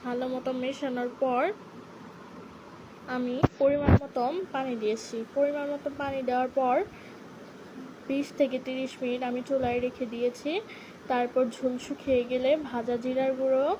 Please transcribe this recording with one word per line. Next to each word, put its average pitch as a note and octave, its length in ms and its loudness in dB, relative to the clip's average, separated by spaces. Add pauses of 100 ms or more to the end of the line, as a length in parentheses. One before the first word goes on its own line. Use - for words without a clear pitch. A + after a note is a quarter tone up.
ভালো B3 240 -2
মতন B3+ 280 -2
মেশানোর B3+ 540 -2 (100)
পর B3+ 240 4 (1600)
আমি B3 280 0 (240)
পরিমাণ C#4+ 320 6 (120)
মতন C4+ 300 0 (180)
পানি C4 240 0
দিয়েছি। A3 420 -2 (180)
পরিমাণ C#4+ 340 2
মতন C#4+ 280 -4
পানি C#4 240 -2
দেওয়ার B3+ 280 2
পর B3+ 260 4 (1300)
বিশ C#4 200 0 (100)
থেকে B3+ 220 4
তিরিশ C4 320 -4 (100)
মিনিট B3 220 -2
আমি B3 180 -2
চুলায় B3 380 2
রেখে B3+ 260 -2
দিয়েছি। A#3+ 460 -2 (560)
তারপর B3 420 2
ঝোল B3+ 280 0
শুকিয়ে C4 460 2
গেলে B3+ 340 2
ভাজা A#3+ 400 -2
জিরার B3+ 360 2
গুঁড়ো C4 340 4 (120)